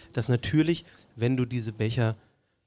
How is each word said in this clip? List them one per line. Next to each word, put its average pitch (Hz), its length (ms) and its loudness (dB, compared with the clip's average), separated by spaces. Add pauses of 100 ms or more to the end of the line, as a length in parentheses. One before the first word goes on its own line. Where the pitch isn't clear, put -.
(120)
dass - 160 -4
natürlich, 151 560 2 (320)
wenn 120 200 2
du 127 80 0
diese 113 280 -6
Becher 113 440 0 (500)